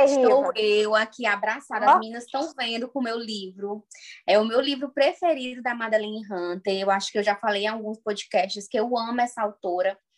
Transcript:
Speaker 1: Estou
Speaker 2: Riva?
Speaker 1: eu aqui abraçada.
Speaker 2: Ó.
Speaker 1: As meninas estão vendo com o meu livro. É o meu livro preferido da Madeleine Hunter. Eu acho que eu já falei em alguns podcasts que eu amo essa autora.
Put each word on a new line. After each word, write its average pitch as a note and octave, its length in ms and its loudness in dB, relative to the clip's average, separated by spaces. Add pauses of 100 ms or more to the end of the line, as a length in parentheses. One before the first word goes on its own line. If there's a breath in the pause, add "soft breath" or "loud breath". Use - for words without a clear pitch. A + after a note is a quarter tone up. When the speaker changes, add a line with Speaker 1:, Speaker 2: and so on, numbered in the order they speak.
Speaker 1:
Estou C4+ 380 6
Speaker 2:
Riva? C4 140 0
Speaker 1:
eu G#3+ 380 2
aqui A3 300 0
abraçada. G#3+ 640 -2
Speaker 2:
Ó. C4+ 80 8
Speaker 1:
As F4+ 60 6
meninas A3+ 240 -10
estão D4+ 300 -6
vendo A#3+ 340 -6
com C#4 100 -8
o C4 40 -4
meu A#3 160 -4
livro. G3+ 640 -8 (440 loud breath)
É G3 120 6
o G#3+ 60 4
meu A3+ 160 0
livro C#4 300 -2
preferido C#4 720 0
da A#3+ 120 -4
Madeleine G#3+ 460 -2 (100)
Hunter. F#3 520 -4
Eu G3 80 2
acho G3 200 0
que A3+ 80 -4
eu G#3 40 2
já G#3 120 0
falei G#3 280 -2
em G#3 60 -2
alguns A3 300 -6
podcasts G3+ 720 -4
que A#3+ 100 -2
eu A#3+ 200 0
amo A#3 240 -2
essa A#3+ 180 -4
autora. F#3+ 580 -2 (200 soft breath)